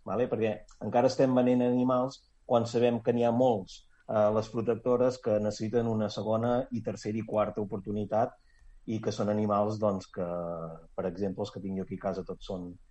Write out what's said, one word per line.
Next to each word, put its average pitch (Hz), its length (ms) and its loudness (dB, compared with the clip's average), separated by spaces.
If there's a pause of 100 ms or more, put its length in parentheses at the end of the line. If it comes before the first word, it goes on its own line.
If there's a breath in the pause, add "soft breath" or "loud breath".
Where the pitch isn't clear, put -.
vale? 110 240 -2
Perquè 110 320 -2 (200)
encara 113 280 2
estem 131 260 2
venent 123 280 4
animals 127 600 2 (220)
quan 117 220 2
sabem 120 360 2
que 120 100 2
n'hi 120 120 2
ha 117 80 4
molts, 117 540 0 (220)
eh, 107 260 4
les 110 140 0
protectores 123 680 0
que 107 220 2
necessiten 110 460 0
una 107 240 0
segona 113 600 0
i 117 120 -4
tercera 107 360 -4
i 107 80 -4
quarta 107 340 0
oportunitat 107 680 -2 (560)
i 110 140 -4
que 104 120 -2
són 104 160 -2
animals, 107 500 0
doncs, 101 300 0
que, 95 160 -8 (680)
per 92 120 -4
exemple, 95 360 -4
els 98 80 -6
que 95 100 -12
tinc 95 160 -6
jo 95 60 -2
aquí 92 140 -8
a - 120 -8
casa 92 160 -4
tots - 220 -12
són, 90 280 -8 (160)